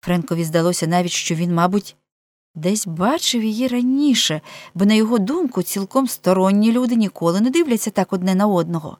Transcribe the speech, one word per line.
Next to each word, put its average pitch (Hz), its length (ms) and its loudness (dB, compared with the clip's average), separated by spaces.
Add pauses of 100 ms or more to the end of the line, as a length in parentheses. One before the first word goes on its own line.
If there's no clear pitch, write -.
Френкові 170 440 -2
здалося 165 420 0
навіть, 175 240 0
що - 240 -4
він, 175 200 -2
мабуть, 180 420 0 (580)
десь 185 320 -4
бачив 214 580 -2
її 220 240 -2
раніше, 247 720 0 (340)
бо, 175 100 0
на 208 100 6
його 220 240 2
думку, 240 440 -2
цілком 202 460 -2
сторонні 196 640 2
люди 247 240 0
ніколи 185 440 0
не 240 100 2
дивляться 262 400 0
так 190 220 -2
одне 185 220 0
на 196 120 2
одного. 170 540 -2